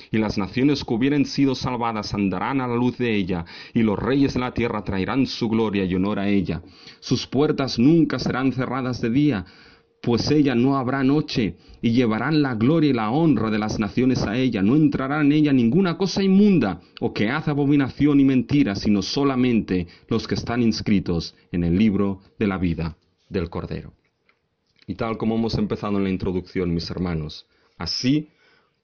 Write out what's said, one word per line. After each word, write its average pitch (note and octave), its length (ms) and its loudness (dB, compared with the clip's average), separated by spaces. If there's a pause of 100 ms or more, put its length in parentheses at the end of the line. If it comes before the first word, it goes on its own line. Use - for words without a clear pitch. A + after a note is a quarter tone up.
(100)
"Y A2+ 80 -2
las G#2+ 180 -2
naciones B2 480 0
que - 80 -6
hubieren C#3 320 0
sido C3+ 300 0
salvadas A#2 600 -4
andarán G2+ 460 -2
a B2+ 60 -4
la A#2+ 80 -2
luz B2 240 0
de A#2 160 0
ella, F2+ 300 -2 (300)
y A#2 80 2
los G#2+ 140 2
reyes C3 380 0
de B2+ 60 -2
la B2 140 -6
tierra A2 280 -4
traerán G2 440 -2
su A#2+ 220 -6
gloria G#2 360 0
y F2+ 100 -2
honor G2 240 -2
a G2 100 -2
ella. G2 340 0 (360)
Sus - 300 -4
puertas C#3 500 0
nunca C#3+ 400 4
serán B2+ 320 -2
cerradas B2 500 -4
de A#2+ 100 -2
día, B2+ 340 2 (560)
pues A#2 300 0
ella C#3+ 240 4
no C3 220 2
habrá C3 260 -2
noche, C3+ 540 0 (240)
y A#2 120 0
llevarán B2 500 2
la C3 120 -2
gloria C#3+ 360 2
y - 20 2
la A2 180 -2
honra B2 400 2
de G#2+ 80 0
las G#2+ 200 -4
naciones A#2 460 0
a G#2+ 120 -4
ella. B2 240 -2
No G#2 160 4
entrará D3 460 2
en C#3+ 100 4
ella D3+ 220 4
ninguna D#3 420 2
cosa G3 260 -2
inmunda, F#3+ 600 4 (180)
o A2+ 140 -4
que A2 160 0
hace D#3 200 -2
abominación C#3+ 720 2
y C#3 40 6
mentira, C3 500 2
sino G#2 260 2
solamente B2 840 0 (220)
los A2+ 200 -2
que G#2 60 -4
están A#2 280 -4
inscritos G2 720 0 (180)
en F2 120 -2
el E2+ 140 2
libro G2 420 0 (180)
de A2 80 -2
la F#2+ 120 -2
vida E2 400 -4 (320)
del F2 180 -4
Cordero". E2+ 460 -12 (920)
Y F#2+ 100 -10
tal A2+ 200 -4
como A2+ 200 -2
hemos A2+ 180 -2
empezado G#2 420 -4
en G2 80 0
la F#2+ 60 0
introducción, F2+ 640 -4
mis E2+ 160 -6
hermanos, E2 560 -6 (320)
así, B2+ 500 -2 (560)